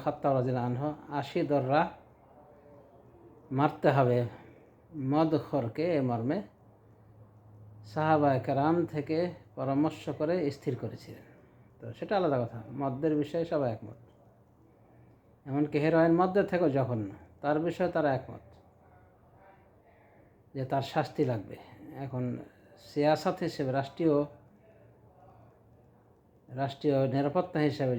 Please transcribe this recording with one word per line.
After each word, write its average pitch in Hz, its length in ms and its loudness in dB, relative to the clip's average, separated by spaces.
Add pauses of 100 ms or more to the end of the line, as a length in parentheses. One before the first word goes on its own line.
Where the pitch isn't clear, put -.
খাত্তাব 147 300 0
রাদিয়াল্লাহু 127 320 0
আনহু 123 220 -2 (200)
আশি 147 340 -4
দররা 143 400 2 (1700)
মারতে 151 380 2
হবে 127 280 4 (800)
মদখোরকে, 147 880 0 (120)
এ 143 40 2
মর্মে 127 420 0 (1400)
সাহাবায়ে 147 540 4
কেরাম 151 460 2
থেকে 156 320 -4 (360)
পরামর্শ 139 640 -2
করে 156 320 0
স্থির - 260 -6
করেছিলেন। - 500 -12 (540)
তো 117 120 -12
সেটা 165 240 -4
আলাদা 160 260 2
কথা, 117 160 -6 (140)
মদের 139 420 -2
বিষয়ে 151 300 -2
সবাই 147 280 0
একমত, 107 260 -12 (1500)
এমনকি 147 320 0
হেরোইন 165 340 4
মদের 185 320 4
থেকেও 175 260 2
জঘন্য, 120 380 0 (320)
তার 151 200 0
বিষয়ে 175 280 0
তারা 151 260 0
একমত - 260 -8 (2250)
যে 135 100 -4
তার 135 180 0
শাস্তি - 420 -2
লাগবে। 117 320 -2 (480)
এখন 127 340 -4 (500)
সিয়াসত 151 520 2
হিসেবে, 160 320 -2
রাষ্ট্রীয়, 143 440 2 (2250)
রাষ্ট্রীয় 135 600 0
নিরাপত্তা 143 520 0
হিসেবে 135 380 2